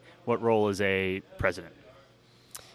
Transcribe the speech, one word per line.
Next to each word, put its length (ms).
What 160
role 280
is 100
a 420
president? 340